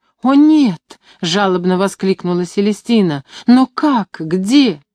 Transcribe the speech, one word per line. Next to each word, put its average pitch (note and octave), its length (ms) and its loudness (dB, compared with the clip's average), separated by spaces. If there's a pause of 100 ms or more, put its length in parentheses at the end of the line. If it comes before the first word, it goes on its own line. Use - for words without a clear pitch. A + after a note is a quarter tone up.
(220)
"О, C4 120 0
нет!" — D4 680 2 (200)
жалобно F#3 560 -2
воскликнула F3+ 720 -4
Селестина. G3+ 800 -2 (220)
"Но B3+ 200 4
как? C4 540 -4
Где?" F#3 600 0 (140)